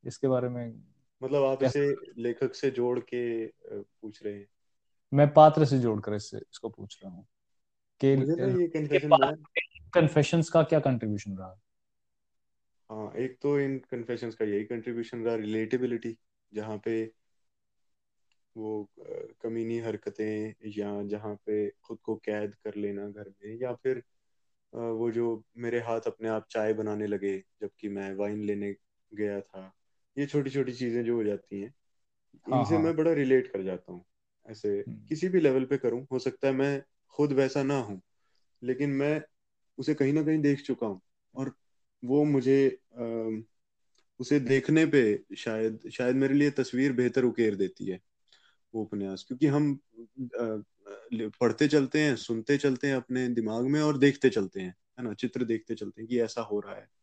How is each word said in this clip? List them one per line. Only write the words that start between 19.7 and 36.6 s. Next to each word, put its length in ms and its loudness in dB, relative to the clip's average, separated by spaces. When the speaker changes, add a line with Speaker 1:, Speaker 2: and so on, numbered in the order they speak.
Speaker 2:
हरकतें 720 -6
या 380 -6
जहाँ 320 -8
पे 340 -4
खुद 340 -14
को 120 -4
कैद 480 -6
कर 120 -10
लेना 340 -6
घर 200 -16
में, 320 -16
या 120 -6
फिर, 240 -4
अ, 40 -12
वो 340 -2
जो 320 -2
मेरे 220 -4
हाथ 220 -4
अपने 280 -6
आप 220 -4
चाय 220 0
बनाने 340 -4
लगे 360 -4
जबकि 280 -10
मैं 260 -8
वाइन 280 -4
लेने 320 -4
गया 280 -4
था, 320 -18
ये 80 -2
छोटी-छोटी 480 -2
चीजें 320 -2
जो 100 0
हो 80 0
जाती 380 -4
हैं, 120 -12
Speaker 1:
हाँ, 240 -2
Speaker 2:
इनसे 160 2
Speaker 1:
हाँ। 80 4
Speaker 2:
मैं 120 2
बड़ा 180 4
रिलेट 380 4
कर 120 -4
जाता 300 -8
हूँ। 120 -16
ऐसे 400 -2
Speaker 1:
हम्म। 180 -14
Speaker 2:
किसी 240 -2
भी 100 4
लेवल 260 4
पे 120 0
करूँ, 340 -2
हो 80 -2
सकता 280 -2
है 60 2
मैं 300 0